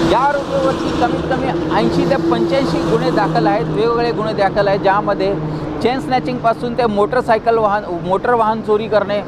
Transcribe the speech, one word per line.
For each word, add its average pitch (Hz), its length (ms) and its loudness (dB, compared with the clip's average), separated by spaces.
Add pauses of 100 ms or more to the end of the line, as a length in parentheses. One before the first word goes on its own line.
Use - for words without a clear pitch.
(120)
या 208 80 4
आरोपीवरती 269 800 0
कमीत - 220 0
कमी 165 520 -2
ऐंशी 185 340 2
ते 170 220 0
पंच्याऐंशी 226 600 0
गुन्हे 233 200 0
दाखल 208 360 0
आहेत, 202 180 0
वेगवेगळे 233 460 0
गुन्हे 214 220 -4
दाखल 202 340 2
आहेत, 196 120 2
ज्यामध्ये 196 560 0 (480)
चेन 254 160 2
स्नॅचिंगपासून 240 760 -2
ते 240 80 2
मोटरसायकल 226 720 2
वाहन, 208 260 2 (200)
मोटर 196 300 0
वाहन 220 280 2
चोरी 214 260 0
करणे 202 400 0